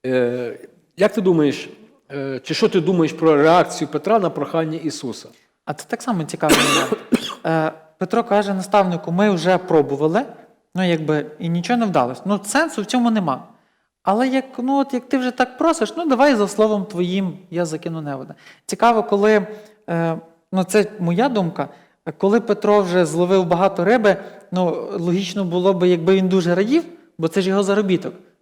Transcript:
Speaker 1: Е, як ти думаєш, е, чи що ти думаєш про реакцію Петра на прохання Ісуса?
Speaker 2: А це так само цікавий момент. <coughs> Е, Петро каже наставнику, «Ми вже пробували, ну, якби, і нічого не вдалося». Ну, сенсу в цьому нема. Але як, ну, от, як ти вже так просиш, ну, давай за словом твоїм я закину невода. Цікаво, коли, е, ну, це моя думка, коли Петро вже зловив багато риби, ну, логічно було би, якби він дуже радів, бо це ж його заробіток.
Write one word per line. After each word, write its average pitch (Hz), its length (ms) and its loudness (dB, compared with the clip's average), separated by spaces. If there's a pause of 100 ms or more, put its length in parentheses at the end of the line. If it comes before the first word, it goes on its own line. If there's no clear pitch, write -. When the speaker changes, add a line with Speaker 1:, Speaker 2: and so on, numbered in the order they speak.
Speaker 1:
Е, 123 540 -2 (380)
як 208 160 2
ти 233 80 -2
думаєш, 156 480 2 (420)
е, 135 320 -8
чи - 100 -6
що 214 160 2
ти 185 120 2
думаєш 165 320 0
про 160 220 4
реакцію 160 520 4
Петра 190 320 0
на 180 100 0
прохання 160 480 -4
Ісуса? 139 500 -8 (380)
Speaker 2:
А 147 80 -8
це - 140 -12
так 339 140 -8
само 190 220 -4
цікавий 151 340 0
момент. 151 400 0 (140)
<coughs> - 340 -12
Е, 160 260 0 (260)
Петро 214 260 -2
каже 202 300 0
наставнику, 185 580 0
«Ми 196 200 2
вже 175 260 2
пробували, 156 640 0 (540)
ну, 180 140 0
якби, 156 360 0 (140)
і 170 100 -6
нічого 175 300 -2
не 233 60 0
вдалося». 127 400 0
Ну, 202 180 0
сенсу 320 380 -2
в 196 40 -4
цьому 240 260 2
нема. 170 320 -2 (600)
Але 220 240 2
як, 262 180 0 (120)
ну, 262 220 0
от, 269 140 -2
як 247 160 -6
ти 277 80 0
вже 254 140 -2
так 254 260 -2
просиш, 320 400 0
ну, 339 100 -6
давай 269 280 4
за 208 120 2
словом 214 380 0
твоїм 180 520 -2 (140)
я 170 140 -2
закину 160 360 -8
невода. 139 340 -10 (300)
Цікаво, 226 380 2
коли, 208 440 2 (420)
е, 165 280 -2 (340)
ну, 190 120 0
це 196 220 2 (140)
моя 180 300 0
думка, 175 400 -4 (480)
коли 202 220 2
Петро 208 420 2
вже 180 240 2
зловив 180 400 2
багато 180 400 0
риби, 214 300 4 (360)
ну, 170 360 -2 (120)
логічно 185 440 -2
було 180 300 2
би, 180 160 2
якби 175 260 4
він 190 120 2
дуже 175 280 2
радів, 240 280 2 (340)
бо 165 100 -2
це 196 140 0
ж 185 80 -2
його 196 140 0
заробіток. 196 500 0 (280)